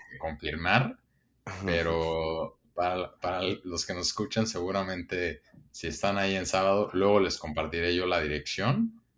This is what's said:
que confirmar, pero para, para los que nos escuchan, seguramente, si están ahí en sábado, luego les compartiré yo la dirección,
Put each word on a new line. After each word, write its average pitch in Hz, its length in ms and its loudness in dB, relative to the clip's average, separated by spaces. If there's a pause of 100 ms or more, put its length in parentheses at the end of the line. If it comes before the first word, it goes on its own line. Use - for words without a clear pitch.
(100)
que - 80 -18
confirmar, 82 800 0 (680)
pero 82 960 0 (160)
para, 90 420 -2
para 90 240 -4 (240)
los 87 200 -4
que 92 100 -6
nos 87 140 -4
escuchan, 110 380 -2
seguramente, 90 960 -4 (300)
si - 160 -8
están 98 300 0
ahí 98 180 2
en 90 100 -2
sábado, 98 460 2
luego 101 280 6
les 87 180 0
compartiré 80 580 -2
yo 90 100 2
la 87 140 2
dirección, 95 840 0 (160)